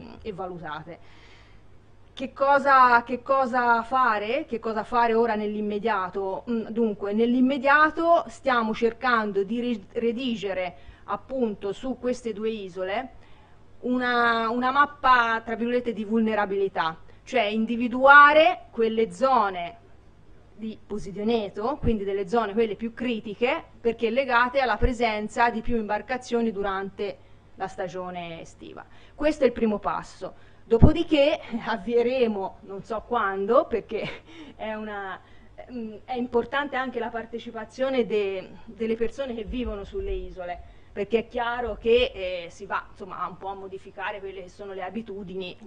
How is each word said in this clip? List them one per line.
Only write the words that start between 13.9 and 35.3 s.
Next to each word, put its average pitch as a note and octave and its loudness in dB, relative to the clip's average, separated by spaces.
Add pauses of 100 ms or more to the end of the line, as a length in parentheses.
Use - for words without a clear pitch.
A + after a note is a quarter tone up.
una B3 0
mappa, B3+ 4
tra A3+ -6
virgolette, A#3+ -2
di G#3 -6
vulnerabilità, G3+ 0 (280)
cioè B3 0
individuare B3+ 8
quelle A3+ 0
zone G3 0 (760)
di G#3+ -10
Posidoneto, G#3 -2
quindi A3 2
delle G3 -2
zone G#3+ 0
quelle A3 0
più A#3 -8
critiche, A#3+ -2 (180)
perché A3+ -2
legate B3 2
alla A#3 2
presenza A#3 0
di A3 -4
più A#3+ 0
imbarcazioni A3+ -2
durante G3 -6 (380)
la F#3+ -6
stagione F3+ -10
estiva. - -18 (300)
Questo D4 0
è B3 6
il A#3+ 2
primo A3+ 0
passo. - -8 (300)
Dopodiché D4 6 (260)
avvieremo, A3+ 0
non F#3+ -14
so G#3+ -8
quando, G#3 2
perché - -6 (340)
è G#3+ -8
una, G3+ -10 (500)